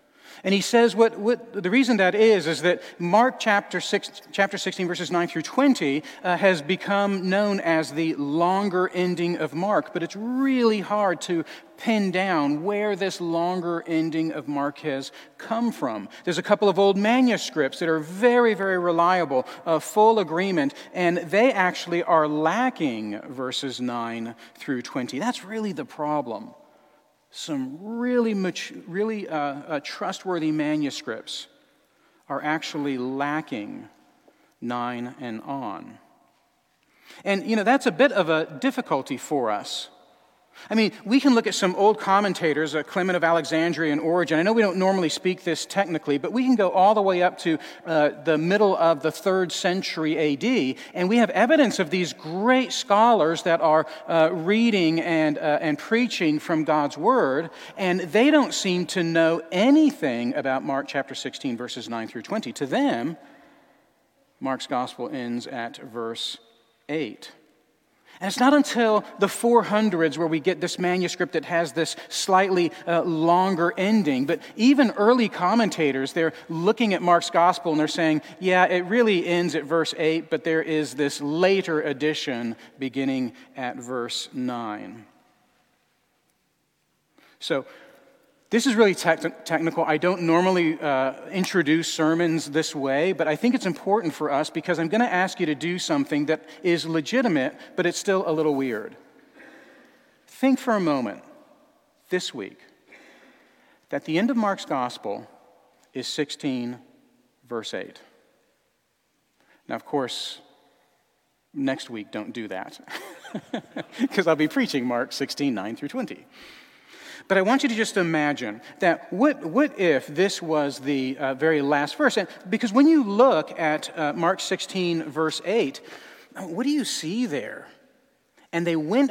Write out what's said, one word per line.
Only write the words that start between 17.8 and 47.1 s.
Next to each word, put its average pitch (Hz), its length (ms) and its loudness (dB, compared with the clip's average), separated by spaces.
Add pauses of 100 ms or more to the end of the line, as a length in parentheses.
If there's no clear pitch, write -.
are 160 100 2
very, 226 540 4
very 190 240 -2
reliable, 170 680 2 (180)
uh, 165 140 2
full 214 400 4
agreement, 170 540 0 (200)
and 180 240 0
they 190 360 2
actually 175 500 -2
are 160 240 4
lacking 151 920 -2
verses 127 580 -8
nine 117 560 -6 (200)
through 127 260 -6
twenty. 123 360 -8
That's 220 280 -4
really 214 260 -6
the 147 140 -8
problem. 131 680 -6 (840)
Some 139 440 -8
really 233 520 0
matu-, - 540 -6
really, 202 400 -4
uh, 160 100 -6
uh, 143 460 -4
trustworthy 175 720 -4
manuscripts 147 920 -4 (800)
are 139 120 -4
actually 151 560 -4
lacking 131 920 -6 (720)
nine 120 580 -6
and 123 220 -8
on. 123 560 -10 (1300)
And, 196 200 -2
you 220 120 0
know, 208 60 0
that's 262 240 4
a 226 40 0
bit 254 220 4
of 175 160 0
a 160 160 2
difficulty 147 720 -4
for 123 340 -2
us. - 380 -8 (800)
I - 40 -4
mean, 214 200 2 (100)
we 233 160 2
can 269 160 4
look 226 120 2
at 196 60 -2
some 180 220 0
old 214 240 4
commentators, 165 760 0
uh, 151 80 -2
Clement 185 340 -2
of 170 80 0
Alexandria 165 640 0
and 151 80 0
Origen. 160 400 2
I - 20 2
know 202 120 4
we 226 80 4
don't 190 160 2
normally 190 320 2
speak - 340 -4
this 165 220 -2
technically, 160 520 -2
but 147 140 -4
we 247 120 -2
can 254 120 4
go 196 160 2
all 196 240 6
the 214 60 2
way 185 220 2